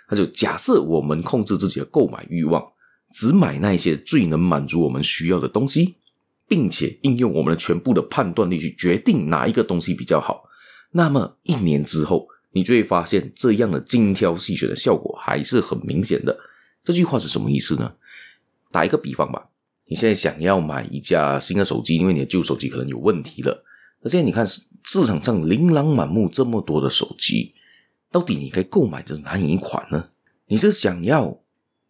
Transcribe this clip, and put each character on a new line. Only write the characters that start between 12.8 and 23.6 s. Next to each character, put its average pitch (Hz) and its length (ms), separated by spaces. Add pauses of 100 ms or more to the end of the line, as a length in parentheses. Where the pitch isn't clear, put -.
发 87 240
现 80 300
这 120 160
样 110 180
的 76 80
精 107 340
挑 90 240
细 92 200
选 - 120
的 - 60
效 - 220
果 - 240
还 - 200
是 120 200
很 - 260
明 85 160
显 - 220
的。 - 120 (460)
这 - 120
句 175 100
话 143 140
是 85 100
什 - 100
么 53 120
意 69 80
思 - 180
呢？ 58 160 (800)
打 82 140
一 - 20
个 - 80
比 - 160
方 65 180
吧， - 180 (360)
你 78 100
现 107 140
在 104 60
想 78 260
要 92 180
买 76 320
一 69 80
架 71 400
新 78 160
的 98 80
手 65 200
机， 80 160
因 90 80
为 92 80
你 73 60
的 67 40
旧 87 180
手 65 140
机 65 140
可 - 80
能 65 100
有 64 100
问 82 240
题 - 200
了。 - 200 (380)